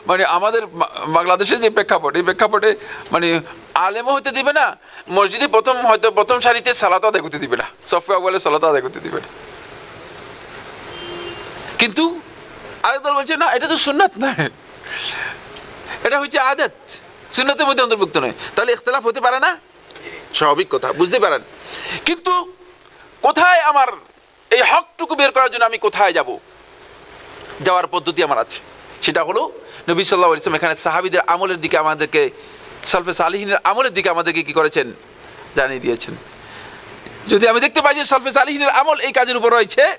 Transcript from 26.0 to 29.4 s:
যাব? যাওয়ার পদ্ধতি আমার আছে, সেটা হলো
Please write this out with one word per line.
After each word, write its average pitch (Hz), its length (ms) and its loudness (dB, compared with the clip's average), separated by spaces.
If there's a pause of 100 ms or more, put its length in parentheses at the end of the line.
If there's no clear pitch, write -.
যাব? 131 240 -2 (1200)
যাওয়ার 180 260 2
পদ্ধতি 170 360 -2
আমার 143 140 0
আছে, - 220 -2 (420)
সেটা 165 220 0
হলো 190 180 -2